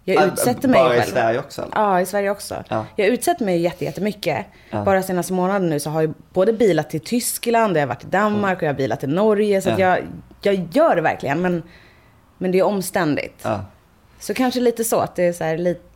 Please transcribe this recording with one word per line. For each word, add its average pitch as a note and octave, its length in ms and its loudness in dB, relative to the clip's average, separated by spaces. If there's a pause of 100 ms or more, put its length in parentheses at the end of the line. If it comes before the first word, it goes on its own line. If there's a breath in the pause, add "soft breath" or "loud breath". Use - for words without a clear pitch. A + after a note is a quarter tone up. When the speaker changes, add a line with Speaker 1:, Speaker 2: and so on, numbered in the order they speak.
(140)
Speaker 1:
Jag F#3+ 100 4
Speaker 2:
Ah, F#3+ 40 4
Speaker 1:
utsätter B3 400 0
mig B3+ 160 6
Speaker 2:
bara B2+ 120 4
i A#2+ 40 4
Speaker 1:
själv. - 120 0
Speaker 2:
Sverige A#2 280 0
också, - 220 -10
eller? - 140 -10
Speaker 1:
Ja, G3+ 260 2
i F#3+ 40 -2
Sverige G3+ 240 -2
också. - 400 -8
Speaker 2:
Ja. A2 160 -4 (100)
Speaker 1:
Jag G3 120 2
utsätter A#3+ 380 0
mig F3 160 2
jätte-, E3+ 240 -2
jättemycket. E3 600 -4 (240 loud breath)
Speaker 2:
Ja. G#3+ 140 -4
Speaker 1:
Bara G3 200 2
senaste F3+ 300 -2
månaden F#3 360 0
nu D3 100 0
så D3+ 100 -6
har D#3 120 -2
jag D#3 120 0 (200)
både G3 200 4
bilat F3+ 360 2
till D#3+ 100 -6
Tyskland, A3+ 800 0
jag D3 40 4
har C#3+ 60 0
varit - 160 -8
i - 40 -16
Danmark G#3 360 0
Speaker 2:
Mm. F#3 140 0
Speaker 1:
och F3+ 60 -6
jag D#3 60 0
har C3+ 80 -2
bilat B2+ 220 -2
till C#3 100 -4
Norge. G3+ 520 2
Så G3+ 80 -2
att A3 100 0
Speaker 2:
Ja. F#3 180 2 (440)
Speaker 1:
jag, G3+ 140 2
jag F3+ 160 -4
gör D4 240 4
det E3+ 60 2
verkligen, C#3+ 400 -2
men, F3 220 0 (720 loud breath)
men F#3 140 -2
det F#3 80 2
är F#3 40 4
omständigt. F3+ 800 -2
Speaker 2:
Ja. G#2 220 -4 (540)
Speaker 1:
Så - 140 -8
kanske B3+ 260 0
lite A#3 240 0
så, A3+ 160 0
att - 160 -2
det F#3 80 0
är F3 100 2
så E3+ 100 -8
här, D#3+ 140 -2
li-, F3 200 0 (180)